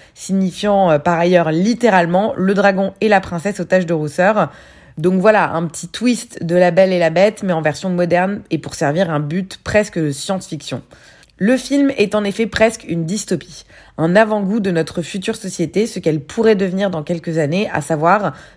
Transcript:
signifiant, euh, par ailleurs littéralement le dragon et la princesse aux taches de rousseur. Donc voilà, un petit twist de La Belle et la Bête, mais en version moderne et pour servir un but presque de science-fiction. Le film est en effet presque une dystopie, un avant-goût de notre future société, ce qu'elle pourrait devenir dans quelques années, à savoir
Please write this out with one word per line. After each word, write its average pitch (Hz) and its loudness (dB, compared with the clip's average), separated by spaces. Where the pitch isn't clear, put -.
signifiant, 190 0
euh, 151 4
par 170 0
ailleurs 170 4
littéralement 190 2
le 190 0
dragon 196 2
et 220 0
la 202 4
princesse 185 -6
aux 170 -4
taches 185 2
de 170 -2
rousseur. 170 0
Donc 185 0
voilà, 196 4
un 165 -4
petit - -12
twist - -4
de 170 0
La 180 6
Belle 190 4
et 180 0
la 165 2
Bête, 202 2
mais 185 -2
en 160 -2
version 156 -2
moderne 175 0
et 160 -2
pour - -10
servir 165 0
un 151 0
but 175 -6
presque 208 -2
de 151 0
science-fiction. 160 -8
Le 226 2
film 277 0
est 208 0
en 208 0
effet 208 -2
presque 220 0
une 170 -2
dystopie, 175 -6
un 175 2
avant-goût 214 2
de 196 -2
notre 160 -2
future 202 -6
société, 185 -4
ce 185 -8
qu'elle 156 0
pourrait 220 2
devenir 190 -2
dans 156 -6
quelques 165 -4
années, 170 0
à 151 -2
savoir 165 0